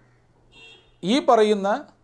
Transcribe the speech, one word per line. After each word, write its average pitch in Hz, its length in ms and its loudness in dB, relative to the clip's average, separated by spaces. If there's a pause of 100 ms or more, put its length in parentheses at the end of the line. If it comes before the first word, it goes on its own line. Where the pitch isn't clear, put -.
(1120)
ഈ - 20 2 (140)
പറയുന്ന 214 400 2 (340)